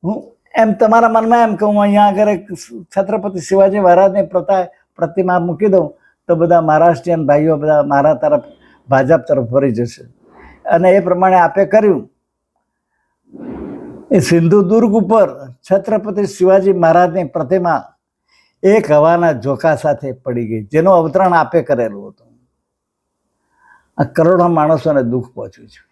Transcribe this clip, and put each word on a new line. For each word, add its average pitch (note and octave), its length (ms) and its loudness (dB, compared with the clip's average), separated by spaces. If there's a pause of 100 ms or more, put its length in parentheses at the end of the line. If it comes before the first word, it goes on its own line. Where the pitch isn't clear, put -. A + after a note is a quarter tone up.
હું G#3+ 300 -8 (240)
એમ A3 160 2
તમારા A3+ 360 2
મનમાં A3+ 300 2
એમ A3+ 180 2
કહું, G#3 260 0
અહીંયા G#3 240 2
આગળ G#3 220 0
એક G3+ 180 -4 (520)
છત્રપતિ G3 400 -4
શિવાજી G3 400 0
મહારાજની F#3+ 480 2
પ્રતા-, F3+ 420 -4 (280)
પ્રતિમા F3+ 420 -2
મૂકી E3+ 280 -4
દઉં F3+ 280 0 (340)
તો E3+ 60 2
બધા E3+ 260 2
મહારાષ્ટ્રીયન D#3+ 680 0
ભાઈઓ D3+ 300 2
બધા D3+ 260 0
મારા C#3+ 320 2
તરફ, D3 300 -2 (440)
ભાજપ C3+ 400 2
તરફ B2+ 220 -2
વળી C3+ 220 0
જશે. A#2 320 -8 (640)
અને F3 220 2
એ G3+ 100 4
પ્રમાણે F#3 360 0
આપે F3+ 300 2
કર્યું. G3+ 440 0 (2000)
એ - 80 2
સિંધુદુર્ગ F#3 760 2
ઉપર F3 600 0
છત્રપતિ G3+ 720 -4
શિવાજી F#3+ 460 2
મહારાજની F3 520 0
પ્રતિમા D#3+ 680 -4 (720)
એક G3+ 280 2
હવાના D#3+ 420 2
ઝોકા C3+ 440 -2
સાથે C#3+ 360 -4
પડી A#2+ 340 -8
ગઈ, A2 180 -8
જેનું E3 300 2
અવતરણ F3 380 0
આપે E3 300 0
કરેલું G#2+ 460 -4
હતું. - 300 -20 (1600)
આ D#3 60 0
કરોડો F3 440 2
માણસોને D3+ 540 0
દુઃખ A#2+ 300 -6
પહોંચ્યું - 360 -16
છે. - 240 -20